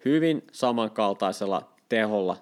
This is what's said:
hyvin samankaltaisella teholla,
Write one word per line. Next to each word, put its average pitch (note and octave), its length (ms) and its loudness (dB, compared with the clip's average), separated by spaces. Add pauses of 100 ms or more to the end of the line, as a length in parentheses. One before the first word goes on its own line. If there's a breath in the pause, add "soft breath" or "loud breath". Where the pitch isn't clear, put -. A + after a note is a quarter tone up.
hyvin D#3 480 0
samankaltaisella G#2 1160 -2 (200)
teholla, G#2+ 540 0